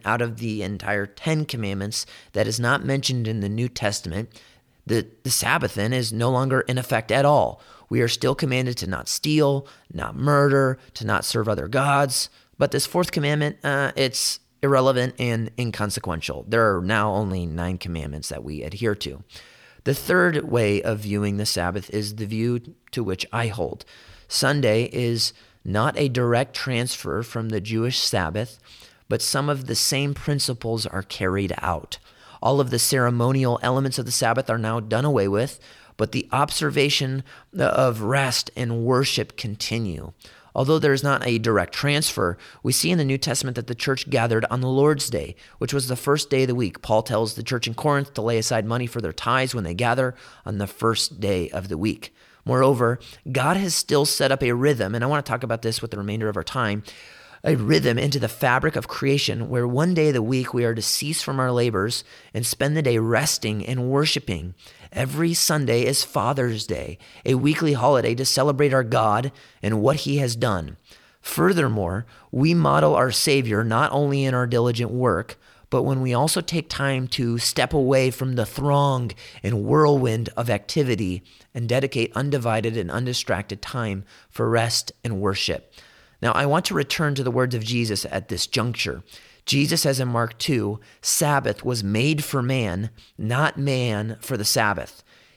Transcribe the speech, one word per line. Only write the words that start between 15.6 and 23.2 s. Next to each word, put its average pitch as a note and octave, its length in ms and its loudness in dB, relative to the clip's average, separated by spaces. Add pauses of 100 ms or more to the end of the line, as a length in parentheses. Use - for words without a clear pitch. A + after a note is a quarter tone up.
There A2 280 4
are F2 60 -2
now G#2 300 2
only F#2+ 340 -2
nine F2 320 -4
commandments D2+ 520 -8
that C#2+ 120 -10
we C#2+ 200 -8
adhere G2+ 340 -2
to. C#2 260 -10 (640)
The C3+ 100 2
third F3 560 2
way G#2 320 2
of G#2+ 180 -2
viewing G2+ 360 0
the G#2 80 -2
Sabbath F#2 460 -2
is G#2+ 260 -4
the A2 80 -8
view A#2 500 -2 (180)
to A#2 120 -4
which F#2+ 280 -4